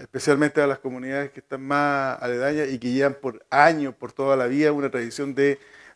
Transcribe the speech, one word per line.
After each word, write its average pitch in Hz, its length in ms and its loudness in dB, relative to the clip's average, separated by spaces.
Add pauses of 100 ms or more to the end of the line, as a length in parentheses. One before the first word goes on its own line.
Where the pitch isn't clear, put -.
especialmente 143 580 2
a 143 80 4
las 135 120 -2
comunidades 135 520 -8
que - 80 -20
están 135 260 -12
más 143 560 0
aledañas 135 480 -2
y 135 100 -6
que 123 120 -4
llevan 139 300 2
por 120 300 -8
años, 147 440 4
por 120 160 -12
toda 135 240 0
la 127 120 2
vida, 147 260 2
una 143 160 -2
tradición 127 460 -6
de 139 240 2 (360)